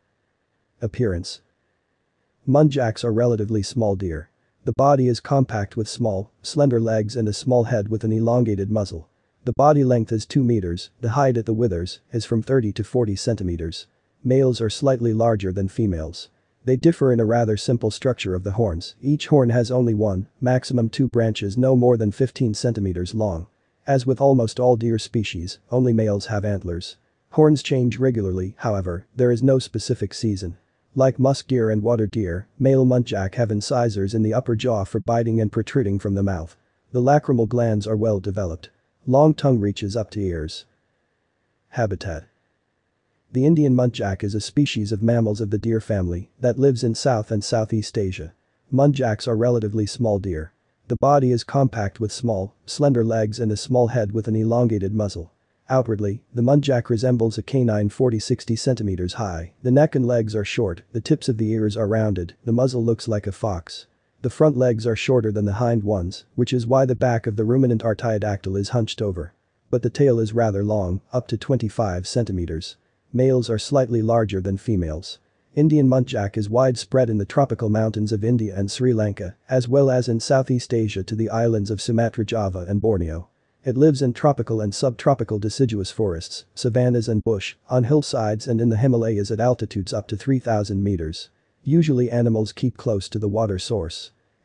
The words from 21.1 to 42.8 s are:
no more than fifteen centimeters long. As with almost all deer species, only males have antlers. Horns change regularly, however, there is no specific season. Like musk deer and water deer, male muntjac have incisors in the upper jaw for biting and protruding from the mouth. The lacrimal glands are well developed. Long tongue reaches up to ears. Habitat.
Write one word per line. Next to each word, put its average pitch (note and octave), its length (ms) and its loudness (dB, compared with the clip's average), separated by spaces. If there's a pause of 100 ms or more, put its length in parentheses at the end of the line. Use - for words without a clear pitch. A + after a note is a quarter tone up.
no C3 180 4
more B2 220 6
than G#2+ 160 0
fifteen B2 400 0
centimeters G2 600 -2
long. G2 340 -4 (380)
As C3+ 200 0
with C3 160 0
almost C3 400 2
all B2 160 4
deer A2+ 200 0
species, G2+ 640 -6 (120)
only B2 200 2
males G#2+ 360 0
have G#2 180 -4
antlers. F2+ 500 -6 (360)
Horns D3+ 320 6
change A#2+ 340 0
regularly, G2+ 640 -2
however, F#2+ 540 -4
there B2 160 2
is A#2+ 140 2
no C3 160 4
specific - 540 -4
season. G2 420 -4 (400)
Like C3 240 2
musk C3 300 2
deer A#2+ 200 2
and G#2+ 140 0
water A2 240 2
deer, F#2+ 400 -4 (100)
male C3 280 4
muntjac A#2+ 500 0
have A#2 160 0
incisors G#2 600 -2
in A2+ 100 2
the G#2+ 100 0
upper A#2+ 220 -2
jaw A2 300 -2
for A2 160 -4
biting A#2 400 0
and G#2 100 0
protruding G#2 480 -2
from G2+ 160 -2
the G2 80 0
mouth. F2+ 320 -4 (380)
The B2 80 0
lacrimal B2+ 480 2
glands A2+ 360 0
are A2 120 -2
well G#2 240 0
developed. F#2+ 480 -6 (360)
Long D3 280 6
tongue C3+ 260 2
reaches G2+ 380 -2
up G#2+ 140 -6
to G#2 100 -6
ears. E2 420 -6 (1080)
Habitat. G2 520 -2 (1120)